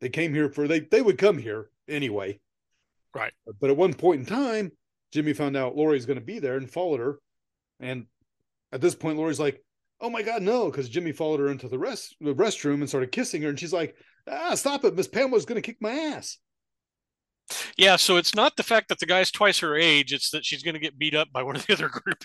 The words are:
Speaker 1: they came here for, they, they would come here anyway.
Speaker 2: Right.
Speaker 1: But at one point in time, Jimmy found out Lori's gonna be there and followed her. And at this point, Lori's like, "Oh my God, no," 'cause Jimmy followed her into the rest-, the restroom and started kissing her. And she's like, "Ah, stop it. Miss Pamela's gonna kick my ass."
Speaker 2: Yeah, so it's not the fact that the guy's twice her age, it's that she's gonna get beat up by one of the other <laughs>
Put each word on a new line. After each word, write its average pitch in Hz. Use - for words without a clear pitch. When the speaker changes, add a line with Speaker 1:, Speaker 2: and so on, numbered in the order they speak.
Speaker 1:
they 127
came 156
here 151
for, 147
they, 165
they 214
would 202
come 185
here 107
anyway. 104
Speaker 2:
Right. -
Speaker 1:
But 139
at 139
one 175
point 170
in 120
time, 220
Jimmy 151
found 139
out 131
Lori's 151
gonna 127
be 196
there 131
and 135
followed 165
her. 143
And 127
at 127
this 170
point, 160
Lori's 156
like, 143
"Oh 233
my 233
God, 220
no," 214
'cause 131
Jimmy 160
followed 156
her 143
into 131
the 127
rest-, 214
the 147
restroom 147
and 143
started 127
kissing 240
her. 151
And 143
she's 165
like, 165
"Ah, 330
stop 277
it. 185
Miss 190
Pamela's 240
gonna 220
kick -
my 214
ass." 285
Speaker 2:
Yeah, 196
so 185
it's 170
not 302
the 220
fact 220
that 180
the 170
guy's 180
twice 202
her 151
age, 147
it's -
that 151
she's 139
gonna 156
get 147
beat 147
up 151
by 127
one 135
of 131
the 214
other 156
<laughs> -